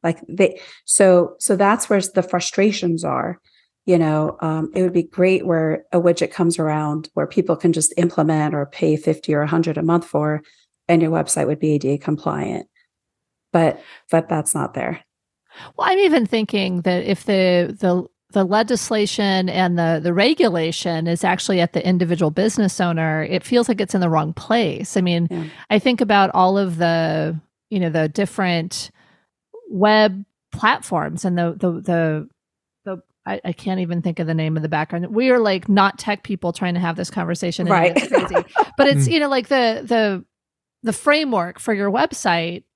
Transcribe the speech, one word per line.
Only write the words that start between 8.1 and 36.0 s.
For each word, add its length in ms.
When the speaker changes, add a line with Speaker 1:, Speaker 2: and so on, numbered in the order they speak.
Speaker 1:
or 120
pay 300
fifty 380
or 60
a 80
hundred 300
a 40
month 240
for, 360
and 160
your 80
website 360
would 120
be 160
A 40
D 140
A 60
compliant. 680
But, 280
but 180
that's 260
not 200
there. 260
Speaker 2:
Well, 140
I'm 80
even 280
thinking 560
that 220
if 200
the, 560
the, 240
the 120
legislation 1040
and 300
the, 260
the 80
regulation 920
is 180
actually 380
at 100
the 120
individual 460
business 480
owner, 460
it 180
feels 280
like 100
it's 140
in 80
the 80
wrong 240
place. 640
I 20
mean, 300
Speaker 1:
Yeah. 140
Speaker 2:
I 80
think 240
about 320
all 240
of 180
the, 640
you 100
know, 80
the 220
different 800
web 560
platforms 720
and 140
the, 200
the, 120
the, 480
the, 180
I, 220
I 80
can't 260
even 220
think 160
of 80
the 80
name 220
of 60
the 60
background. 380
We 240
are, 80
like, 300
not 300
tech 240